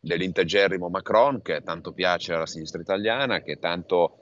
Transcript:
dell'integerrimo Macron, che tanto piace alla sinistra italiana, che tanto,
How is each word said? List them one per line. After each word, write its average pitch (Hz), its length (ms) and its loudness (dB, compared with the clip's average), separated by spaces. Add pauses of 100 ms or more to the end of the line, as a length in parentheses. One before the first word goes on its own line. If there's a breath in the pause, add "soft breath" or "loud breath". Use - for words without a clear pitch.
dell'integerrimo 92 840 0
Macron, 107 540 2
che 78 180 -4
tanto 82 320 -10
piace 87 400 0
alla 82 140 0
sinistra 82 340 -10
italiana, 110 600 0
che 76 160 -8
tanto, 87 640 0